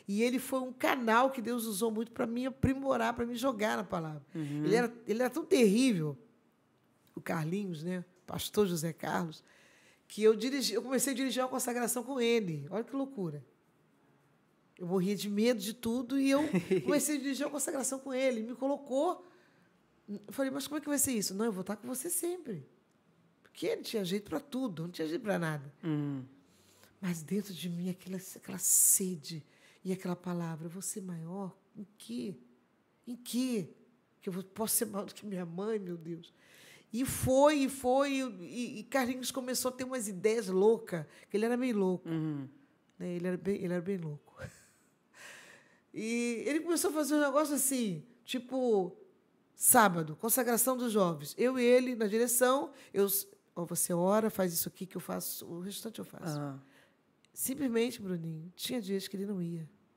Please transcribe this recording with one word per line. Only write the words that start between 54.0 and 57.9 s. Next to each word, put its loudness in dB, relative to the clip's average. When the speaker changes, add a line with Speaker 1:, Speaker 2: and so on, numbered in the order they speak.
Speaker 1:
faz 0
isso -2
aqui -10
que -10
eu -6
faço, -8
o -10
restante -10
eu -10
faço." -8
Speaker 2:
Aham. -6
Speaker 1:
Simplesmente, -2